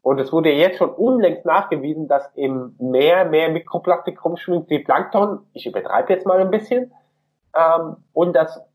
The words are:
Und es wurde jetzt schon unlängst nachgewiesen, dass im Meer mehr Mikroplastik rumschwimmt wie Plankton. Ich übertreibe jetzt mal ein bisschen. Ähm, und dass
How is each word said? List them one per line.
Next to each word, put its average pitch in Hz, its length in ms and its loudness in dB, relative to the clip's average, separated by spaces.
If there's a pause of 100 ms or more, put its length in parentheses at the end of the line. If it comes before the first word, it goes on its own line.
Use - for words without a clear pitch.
Und 135 180 0
es 135 140 -4
wurde 156 180 2
jetzt 175 260 2
schon 180 120 0
unlängst 220 560 0
nachgewiesen, 156 640 -2
dass 139 260 -2
im 131 460 -6
Meer 143 460 2
mehr 160 240 2
Mikroplastik 170 760 -4
rumschwimmt 175 460 -4
wie 147 80 0
Plankton. 196 720 0
Ich - 140 -14
übertreibe - 460 -2
jetzt 180 120 -2
mal 185 140 4
ein 190 100 2
bisschen. 247 420 -2 (640)
Ähm, 165 440 0 (160)
und 175 200 0
dass - 260 0 (160)